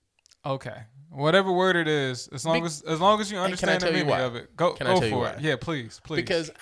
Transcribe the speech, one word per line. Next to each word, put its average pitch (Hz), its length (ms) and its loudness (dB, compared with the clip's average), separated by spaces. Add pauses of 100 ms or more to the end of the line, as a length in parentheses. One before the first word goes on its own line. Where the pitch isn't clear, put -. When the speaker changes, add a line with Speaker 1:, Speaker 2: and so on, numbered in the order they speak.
(460)
Speaker 1:
Okay. 131 300 -6 (340)
Whatever 165 420 4
word 185 220 4
it 165 140 2
is, 135 400 -2
as 139 180 -8
long 165 140 2
Speaker 2:
Be- 170 60 -4
Speaker 1:
as, 156 160 -8
as 160 180 -4
long 208 200 6
as 202 120 -6
you 202 60 -6
Speaker 2:
And 185 200 -2
can 190 100 0
I - 60 4
Speaker 1:
understand 180 80 0
the 175 40 0
Speaker 2:
tell 165 100 2
you 180 80 0
Speaker 1:
meaning 143 60 0
Speaker 2:
why? 98 100 2
Speaker 1:
of 123 160 -4
it, - 200 -14
go, 170 180 0
Speaker 2:
Can 135 120 -6
I 185 80 4
Speaker 1:
go 143 60 4
Speaker 2:
tell 117 80 2
you 104 60 0
Speaker 1:
for 123 80 0
Speaker 2:
why? 113 80 -2
Speaker 1:
it. 107 100 -10
Yeah, 147 200 0
please, 135 440 -8
please. 156 120 -6
Speaker 2:
Because 160 460 -2